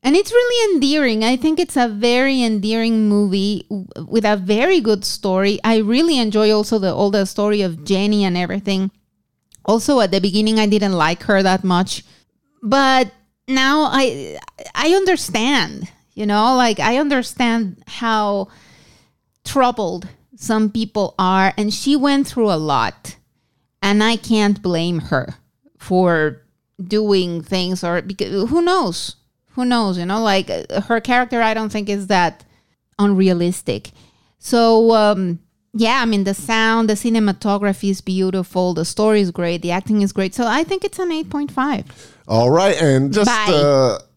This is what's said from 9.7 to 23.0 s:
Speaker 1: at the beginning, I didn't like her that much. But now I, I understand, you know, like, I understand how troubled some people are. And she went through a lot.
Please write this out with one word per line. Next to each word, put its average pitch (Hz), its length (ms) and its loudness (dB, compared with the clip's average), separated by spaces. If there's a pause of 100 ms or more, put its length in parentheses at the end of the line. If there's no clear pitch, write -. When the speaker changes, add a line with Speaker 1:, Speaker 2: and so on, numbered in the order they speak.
Speaker 1:
at 196 100 2
the 190 80 2
beginning, 214 400 2
I 214 60 4
didn't 202 280 2
like 165 300 0
her 196 200 2
that 185 200 2
much. 185 400 0 (600)
But 262 480 2 (360)
now 269 440 2
I, 135 480 -2 (340)
I 302 200 -2
understand, 240 920 0 (280)
you 214 100 -6
know, 214 300 2
like, 240 240 2
I 233 180 0
understand 240 880 -2
how 208 640 -4 (920)
troubled 208 680 -2 (260)
some 220 360 0
people 214 480 -4
are. 190 380 2
And 208 140 -2
she 269 240 0
went 277 320 2
through 220 240 0
a 165 60 0
lot. 139 580 -2 (680)